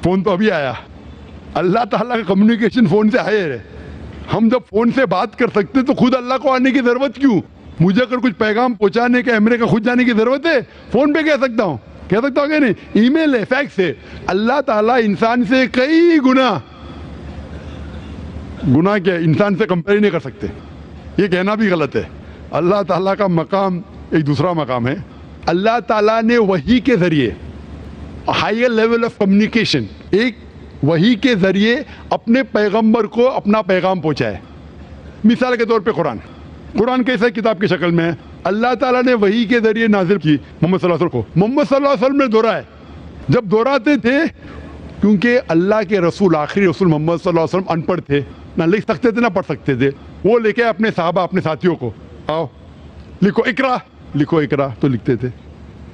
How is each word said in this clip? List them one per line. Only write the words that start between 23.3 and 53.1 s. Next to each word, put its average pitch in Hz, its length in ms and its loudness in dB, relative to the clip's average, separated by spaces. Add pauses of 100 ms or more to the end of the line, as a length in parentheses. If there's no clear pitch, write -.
मकाम 180 520 -2 (320)
एक 160 100 2
दूसरा 147 300 0
मकाम 127 340 -2
है। 156 160 -4 (440)
अल्लाह 208 340 0
ताला 220 400 2
ने 233 180 4
वही 196 400 2
के 247 160 2
जरिए, 156 400 0 (920)
higher 226 400 0
level 226 340 2
of 226 140 -6
communication, 196 680 2 (300)
एक 220 220 0 (480)
वही 170 320 4
के 247 200 2
जरिए 202 480 2 (280)
अपने 233 320 0
पैगंबर 214 640 0
को 233 160 0
अपना 220 380 0
पैगाम 185 380 0
पहुंचाया। 123 400 -2 (880)
मिसाल 240 300 2
के 226 80 0
तौर 226 160 0
पे 202 120 -2
कुरान, 139 280 -4 (580)
कुरान 254 260 0
कैसे 240 260 0
किताब 220 300 -2
की 202 80 0
शक्ल 175 220 0
में 170 140 2
है? 165 120 -2 (300)
अल्लाह 226 300 0
ताला 254 260 2
ने 247 140 4
वही 214 300 2
के 233 140 2
जरिए 220 280 2
नाजिल 202 300 2
की 156 160 2
मोहम्मद 165 460 -2
सल्लल्लाहु 175 180 0
अलैहि 165 80 2
वसल्लम - 60 -2
को। 123 280 -2
मोहम्मद 262 260 2
सल्लल्लाहु 277 300 2
अलैहि 196 80 0
वसल्लम 277 180 2
ने 262 60 2
दोहराए, 214 360 0 (680)
जब 233 160 2
दोहराते 254 520 2
थे, 269 280 0 (720)
क्योंकि 214 360 4
अल्लाह 202 480 2
के 190 160 0
रसूल, 170 360 0
आखिरी 170 300 0
रसूल 180 220 2
मोहम्मद 156 320 0
सल्लल्लाहु 165 280 0
अलैहि - 80 -4
वसल्लम 185 160 -2
अनपढ़ 165 280 -2
थे, 143 200 -2 (380)
ना 165 80 0
लिख 202 200 0
सकते 226 260 0
थे 220 80 -2
ना 240 100 2
पढ़ 180 140 -4
सकते 147 320 -4
थे, 135 120 2 (320)
वो 226 180 4
लेके 220 260 0
अपने 214 260 0
सहाबा, 175 320 -2
अपने 175 180 -2
साथियों 160 360 0
को, 117 160 -8 (380)
"आओ 156 180 -4 (720)